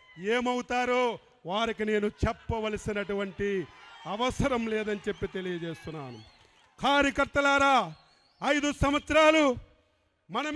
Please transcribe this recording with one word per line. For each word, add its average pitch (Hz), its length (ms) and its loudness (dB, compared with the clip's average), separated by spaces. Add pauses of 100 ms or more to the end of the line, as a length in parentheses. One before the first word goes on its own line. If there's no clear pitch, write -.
(360)
ఏమవుతారో 247 680 0 (480)
వారికి 220 400 -2
నేను 208 160 2 (160)
చెప్పవలసినటువంటి 202 1300 -4 (680)
అవసరం 247 480 0 (100)
లేదని 214 340 -4
చెప్పి 196 200 -4 (100)
తెలియజేస్తున్నాను. 160 840 -8 (600)
కార్యకర్తలారా, 277 960 2 (680)
ఐదు 285 280 0 (140)
సంవత్సరాలు 302 600 4 (880)
మన 247 260 -4